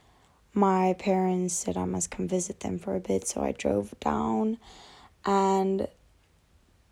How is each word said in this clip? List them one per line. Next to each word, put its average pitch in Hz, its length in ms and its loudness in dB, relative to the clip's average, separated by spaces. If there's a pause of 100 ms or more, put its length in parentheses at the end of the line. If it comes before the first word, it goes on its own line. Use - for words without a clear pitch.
(540)
my 185 480 4
parents 185 520 0
said - 240 -4
I 185 80 -2
must 185 280 -4
come 185 160 -4
visit 185 320 -4
them - 180 -6
for 190 160 -6
a 185 60 -2
bit, 185 260 -2
so - 160 -4
I 139 80 0
drove - 480 -2
down, 220 600 0 (680)
and 190 600 2 (1040)